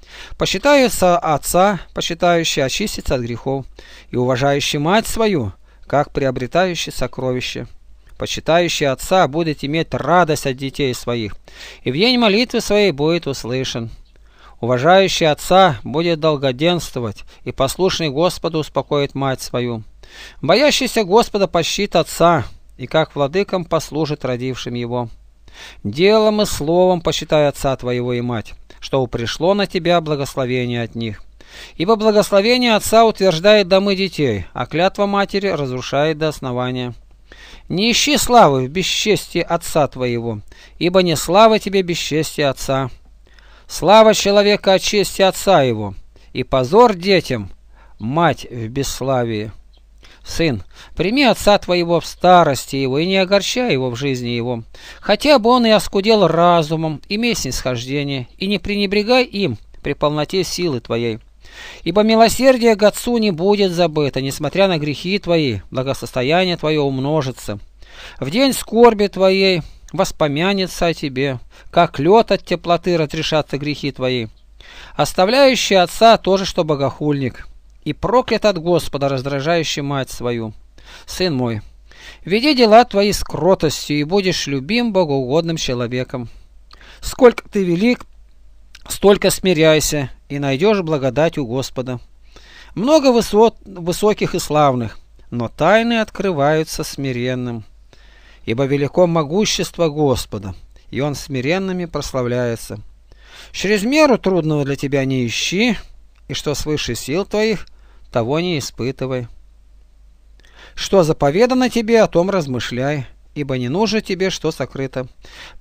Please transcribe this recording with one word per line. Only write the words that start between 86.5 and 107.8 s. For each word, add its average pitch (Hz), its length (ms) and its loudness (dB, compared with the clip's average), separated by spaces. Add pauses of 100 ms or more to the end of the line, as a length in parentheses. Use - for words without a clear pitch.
Сколько - 500 4
ты 202 140 -2
велик, 185 420 0 (800)
столько 202 440 4
смиряйся, 156 800 2 (180)
и 143 80 -8
найдёшь 143 440 0
благодать 151 580 0
у 131 80 -4
Господа. 123 520 -6 (760)
Много 277 360 4
высот, 220 440 4 (100)
высоких 190 720 -2
и 170 40 -4
славных, 135 600 0 (320)
но 120 160 -4
тайны 226 540 0
открываются 156 800 -2
смиренным. 123 800 -6 (800)
Ибо 117 200 -2
велико 143 420 2
могущество 170 800 -2
Господа, 120 640 -2 (380)
и 117 100 -4
Он 143 140 -4
смиренными 175 720 -4
прославляется. 123 920 -4 (720)
Через 202 300 0
меру 269 380 4
трудного 156 460 0
для 139 100 -4
тебя 139 280 -2
не 131 220 0
ищи, 196 520 -2 (540)
и - 20 -6
что 143 220 -4
свыше 139 400 -4
сил 165 300 -4
твоих, 214 420 -2 (420)